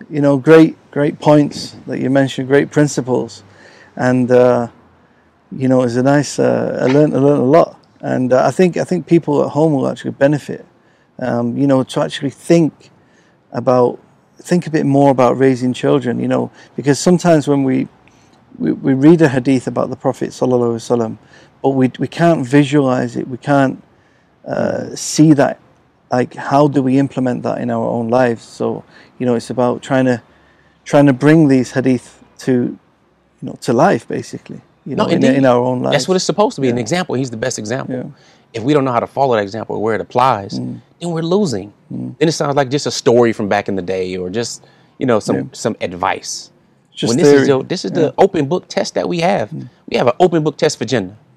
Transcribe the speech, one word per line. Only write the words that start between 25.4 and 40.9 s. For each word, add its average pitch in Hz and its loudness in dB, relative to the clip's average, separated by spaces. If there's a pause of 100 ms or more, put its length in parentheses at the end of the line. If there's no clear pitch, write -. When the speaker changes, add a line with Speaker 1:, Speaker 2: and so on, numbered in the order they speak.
Speaker 1:
like, 127 -2
how 143 2
do 139 -2
we 131 0
implement 127 -2
that 117 -4
in 120 -6
our 117 -4
own 117 -4
lives? 120 2
So, 113 -8 (340)
you 127 -4
know, 120 2
it's 117 -6
about 123 -2
trying 131 0
to, 165 -2 (600)
trying 143 4
to 139 6
bring 147 4
these 131 2
hadith 127 -2 (180)
to, 135 -2
you 123 -2 (720)
know, - -14
to - -4
life, 147 2
basically, - -12 (260)
you 143 -8
Speaker 2:
No, 220 0
Speaker 1:
know, - -4
in, - 0
Speaker 2:
indeed. - 2
Speaker 1:
in 135 2
our 123 4
own 127 -2
lives. 131 -2
Speaker 2:
That's 143 -2
what 185 2
it's 185 -2
supposed 208 -2
to - -10
be, 131 0
an 117 0
Speaker 1:
Yeah. 123 -4
Speaker 2:
example. 160 -4
He's 127 -4
the 113 -12
best 123 -6
example. 127 -8
Speaker 1:
Yeah. 123 -8 (480)
Speaker 2:
If 110 -10
we 139 0
don't 143 2
know 131 -2
how 117 2
to 98 -2
follow 127 0
that 104 0
example 104 -8
where 110 -2
it 95 -4
applies, 123 0
Speaker 1:
Mm. 123 -10 (200)